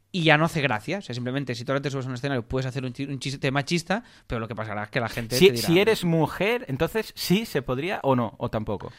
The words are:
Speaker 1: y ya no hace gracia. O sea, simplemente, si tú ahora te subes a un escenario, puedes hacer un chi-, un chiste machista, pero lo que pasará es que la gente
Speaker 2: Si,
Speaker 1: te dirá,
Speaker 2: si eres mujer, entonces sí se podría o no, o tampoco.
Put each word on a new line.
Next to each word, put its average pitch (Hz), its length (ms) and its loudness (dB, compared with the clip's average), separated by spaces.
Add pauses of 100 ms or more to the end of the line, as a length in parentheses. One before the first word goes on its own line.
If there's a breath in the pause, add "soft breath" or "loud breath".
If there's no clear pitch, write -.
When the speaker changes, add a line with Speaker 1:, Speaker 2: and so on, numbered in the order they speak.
(120)
Speaker 1:
y 185 120 -2
ya 151 140 8
no 160 80 4
hace 165 160 -2
gracia. 131 360 0
O 196 40 -10
sea, 123 120 -10
simplemente, 127 400 -4
si 117 100 -8
tú 135 80 -4
ahora 139 100 0
te 143 80 -4
subes 131 160 -4
a - 20 -6
un 131 60 -6
escenario, 127 280 -2
puedes 131 240 -2
hacer 127 180 -6
un 123 100 -6
chi-, 135 100 -8
un 143 140 -6
chiste 139 320 -4
machista, 170 520 0 (240 soft breath)
pero 120 140 -4
lo 110 80 -6
que 113 60 -8
pasará 104 300 -6
es - 60 -8
que 135 100 -2
la 113 100 -2
gente 117 260 -4
Speaker 2:
Si, 175 120 10
Speaker 1:
te 160 40 4
dirá, 113 140 -2
Speaker 2:
si 170 120 6
eres 208 260 4
mujer, 175 640 0
entonces 165 460 -2
sí 208 320 2
se - 160 -2
podría 143 400 -4
o 135 140 4
no, 117 220 0
o 123 120 -2
tampoco. 107 480 -4